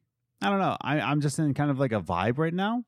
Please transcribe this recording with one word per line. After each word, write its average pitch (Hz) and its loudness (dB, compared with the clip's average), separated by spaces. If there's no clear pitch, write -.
I 202 0
don't 196 2
know. 151 0
I, 143 -2
I'm 139 0
just 143 -2
in 151 2
kind 147 0
of, 131 -2
like, 131 2
a 107 2
vibe 92 0
right 165 0
now 220 -2